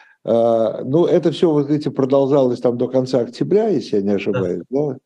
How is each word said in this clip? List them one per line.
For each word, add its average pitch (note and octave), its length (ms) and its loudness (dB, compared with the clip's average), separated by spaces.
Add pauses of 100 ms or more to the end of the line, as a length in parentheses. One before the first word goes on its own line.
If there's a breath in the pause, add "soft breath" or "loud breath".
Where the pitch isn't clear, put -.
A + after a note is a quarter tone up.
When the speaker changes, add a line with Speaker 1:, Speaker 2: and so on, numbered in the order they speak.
(240 soft breath)
Speaker 1:
А, A2+ 600 0
ну, D3+ 220 0
это D#3+ 260 2
всё, E3 200 2
вот, D3 180 0
видите, D3 220 -2
продолжалось C3 680 2
там A#2+ 180 0
до B2+ 100 -2
конца C3 320 0
октября, D3 480 0
если C3+ 300 -2
я G2 40 0
не G2+ 100 0
ошибаюсь, F#2 580 -2
Speaker 2:
Да. C#3+ 240 -2
Speaker 1:
да? - 120 -18